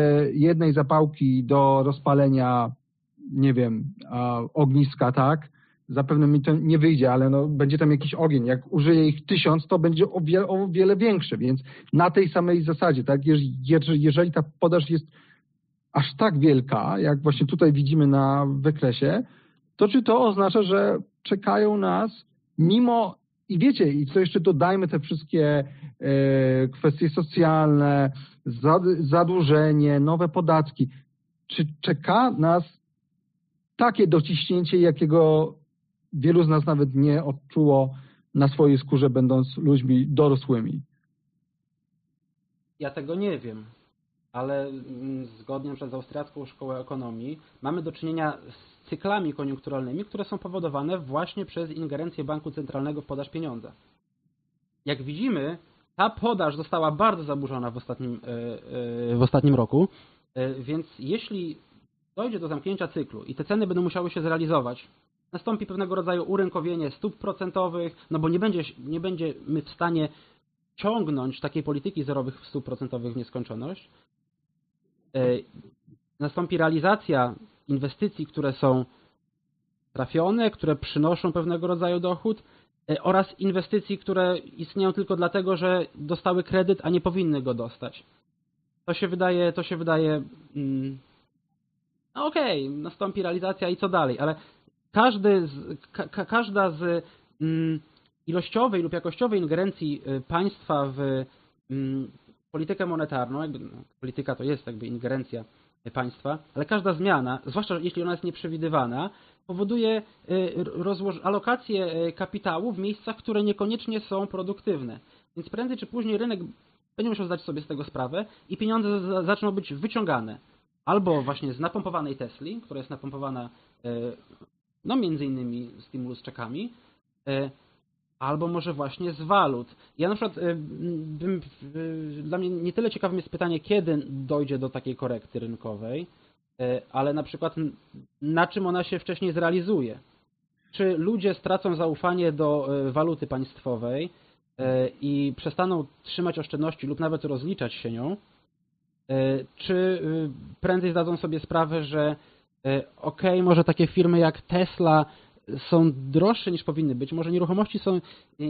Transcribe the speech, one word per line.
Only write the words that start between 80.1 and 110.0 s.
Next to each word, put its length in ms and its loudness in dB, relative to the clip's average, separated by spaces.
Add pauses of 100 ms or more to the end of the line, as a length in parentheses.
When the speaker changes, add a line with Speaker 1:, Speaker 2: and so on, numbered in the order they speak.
Speaker 2:
które 240 -2
przynoszą 560 0
pewnego 360 -2
rodzaju 320 0
dochód, 440 -2 (460)
e, 140 -2
oraz 360 2
inwestycji, 580 -2
które 400 0
istnieją 560 -4
tylko 220 -2
dlatego, 420 0
że 280 0 (100)
dostały 480 -2
kredyt, 400 2
a 60 -2
nie 120 2
powinny 400 0
go 120 -2
dostać. 500 -10 (800)
To 80 -2
się 140 -2
wydaje, 460 2
to 100 -4
się 140 -6
wydaje, 460 0 (320)
mm, 420 -4 (1160)
no 100 -4
okej, 440 0
nastąpi 520 -6
realizacja 480 -2
i 80 -2
co 120 -2
dalej, 300 0
ale 160 0 (560)
każdy 560 4
z, 340 -12 (100)
ka-, 160 -8
ka-, 180 -8
każda 460 0
z, 340 -2 (360)
mm, 380 0 (480)
ilościowej 540 0
lub 120 -4
jakościowej 460 -2
ingerencji, 680 -2
y, 140 -4
państwa 640 -2 (100)
w, 300 -4 (460)
mm, 400 -6 (400)
politykę 340 -6
monetarną, 560 -4
jakby, 180 -8
no, 100 -14 (300)
polityka 360 -8
to 80 -12
jest 240 -6
jakby 200 -12
ingerencja, 560 -6 (440)
y, 40 -14
państwa, 460 -6 (160)
ale 120 -4
każda 280 0
zmiana, 520 0
zwłaszcza 340 -4
jeśli 220 -4
ona 100 -4
jest 120 -8
nieprzewidywana, 840 -4 (380)
powoduje, 540 -2 (300)